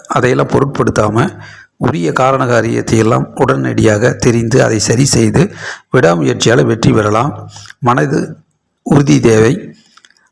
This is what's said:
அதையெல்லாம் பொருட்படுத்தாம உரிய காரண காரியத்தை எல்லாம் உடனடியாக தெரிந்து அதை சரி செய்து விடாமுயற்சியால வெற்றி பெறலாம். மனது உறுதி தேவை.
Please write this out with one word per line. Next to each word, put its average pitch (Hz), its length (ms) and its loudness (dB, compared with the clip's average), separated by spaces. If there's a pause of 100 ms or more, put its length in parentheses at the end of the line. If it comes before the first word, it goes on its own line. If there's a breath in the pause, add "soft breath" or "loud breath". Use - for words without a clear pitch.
(180)
அதையெல்லாம் 131 360 0
பொருட்படுத்தாம 117 720 0 (540 loud breath)
உரிய 165 340 -2
காரண 131 380 0
காரியத்தை 113 520 0
எல்லாம் 127 220 0 (100)
உடனடியாக 120 800 0 (120)
தெரிந்து 117 380 0
அதை 113 160 0 (100)
சரி 123 260 0
செய்து 110 260 2 (500 loud breath)
விடாமுயற்சியால 135 760 2
வெற்றி 117 280 2
பெறலாம். 110 400 0 (540 loud breath)
மனது 147 340 0 (640)
உறுதி 143 340 4
தேவை. 113 320 4 (800 soft breath)